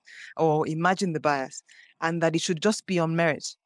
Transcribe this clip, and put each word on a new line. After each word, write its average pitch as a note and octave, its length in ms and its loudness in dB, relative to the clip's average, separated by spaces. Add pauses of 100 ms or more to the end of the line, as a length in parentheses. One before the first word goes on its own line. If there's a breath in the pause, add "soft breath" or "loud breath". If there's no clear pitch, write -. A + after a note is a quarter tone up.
(380 loud breath)
or D#3 300 2
imagine F3 440 0
the D3+ 80 -2
bias, C#3 440 -2 (360 soft breath)
and E3 240 -2
that E3 120 4
it E3 60 0
should E3 200 -2
just G#3+ 240 0
be F3+ 140 0
on E3 160 0
merit, E3 320 0 (180)